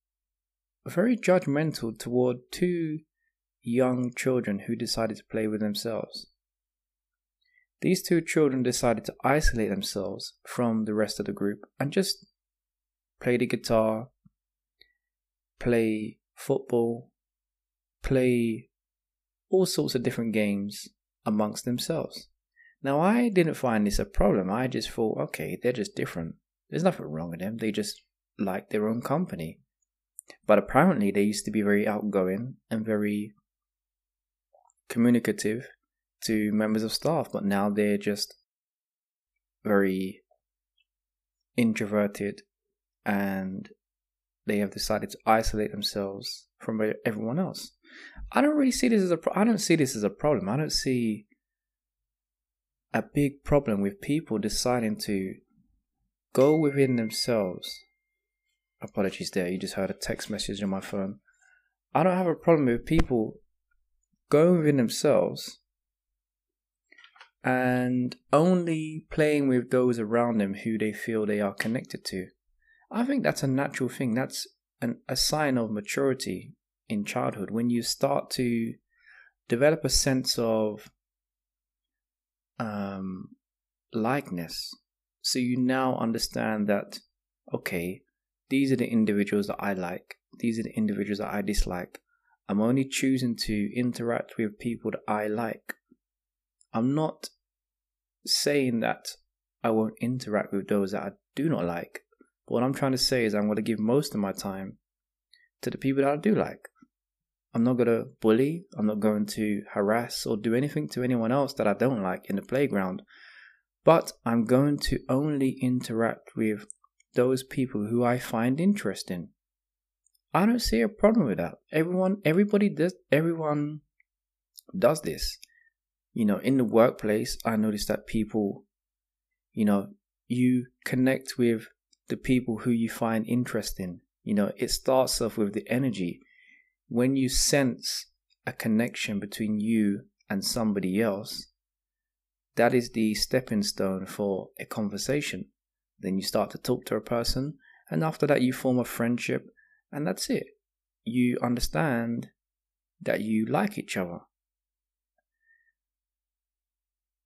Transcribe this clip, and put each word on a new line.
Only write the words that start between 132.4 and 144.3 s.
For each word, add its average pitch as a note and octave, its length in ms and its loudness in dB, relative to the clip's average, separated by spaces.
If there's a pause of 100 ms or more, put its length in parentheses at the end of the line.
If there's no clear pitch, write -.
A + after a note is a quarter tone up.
who B2 120 -2
you A#2 200 0
find A2+ 340 -2
interesting. A2 760 -4 (240)
You A2 100 -2
know, G2+ 240 2
it A#2+ 120 -2
starts C3 520 2
off A2+ 160 -2
with G#2 160 0
the G#2+ 160 -6
energy. A2 500 -2 (680)
When B2+ 280 2
you C3 120 2
sense - 800 0 (400)
a - 60 -6
connection A2 640 -2
between G#2+ 400 -4
you G#2 440 2 (280)
and G2 140 -2
somebody G2+ 580 0
else, G#2+ 460 -4 (1080)
that A#2+ 200 4
is A#2+ 180 2
the A2 220 0
stepping G#2+ 500 -2
stone F#2+ 420 -4
for G2 440 -4 (100)